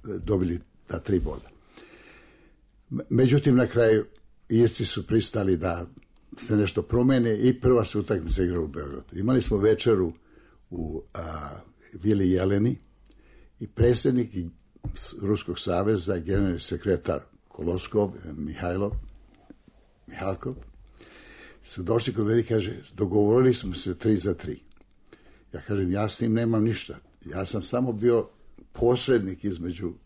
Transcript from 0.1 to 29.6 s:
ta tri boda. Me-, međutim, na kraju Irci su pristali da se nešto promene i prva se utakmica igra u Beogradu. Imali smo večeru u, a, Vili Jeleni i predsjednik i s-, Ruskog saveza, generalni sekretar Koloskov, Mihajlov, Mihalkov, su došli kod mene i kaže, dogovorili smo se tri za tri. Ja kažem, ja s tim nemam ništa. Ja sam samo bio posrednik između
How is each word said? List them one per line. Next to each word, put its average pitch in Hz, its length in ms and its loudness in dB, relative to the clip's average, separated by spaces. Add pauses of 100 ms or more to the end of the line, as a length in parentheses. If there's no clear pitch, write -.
ta - 120 -6
tri 95 200 0
boda. 80 300 -6 (1400)
Me-, - 200 -6
međutim, 127 460 4
na 123 120 4
kraju 110 380 4 (440)
Irci 113 360 2
su - 220 -6
pristali 98 500 0
da 87 280 -4 (520)
se - 180 -2
nešto 104 260 0
promene 120 560 2
i 123 240 2
prva 127 240 4
se - 140 -4
utakmica 90 440 0
igra 87 180 0
u 78 60 -4
Beogradu. 73 520 -12
Imali 117 220 2
smo 117 160 -2
večeru 101 560 4 (560)
u, 80 340 -8 (100)
a, 78 360 -10 (440)
Vili 98 380 2
Jeleni 101 460 2 (840)
i 113 80 -10
predsjednik 120 680 2
i 87 140 -6 (440)
s-, - 280 -10
Ruskog 98 380 -2
saveza, 95 580 0
generalni 92 420 0
sekretar 87 600 -2 (280)
Koloskov, 90 640 -2 (260)
Mihajlov, 87 540 -4 (1160)
Mihalkov, 98 480 -6 (1040)
su - 220 -10
došli 113 300 0
kod 110 120 0
mene 110 140 4
i 110 40 0
kaže, 107 380 -2 (120)
dogovorili 104 600 4
smo 92 220 -4
se 90 220 -6
tri 110 200 2
za 92 160 -2
tri. - 260 -8 (960)
Ja - 80 -12
kažem, 98 300 -2
ja 104 180 -2
s - 80 -8
tim 113 160 0
nemam 113 300 2
ništa. - 340 -4 (280)
Ja 92 200 -6
sam 104 160 -4
samo 123 320 -2
bio 113 360 2 (420)
posrednik 120 720 2
između 87 500 -6 (120)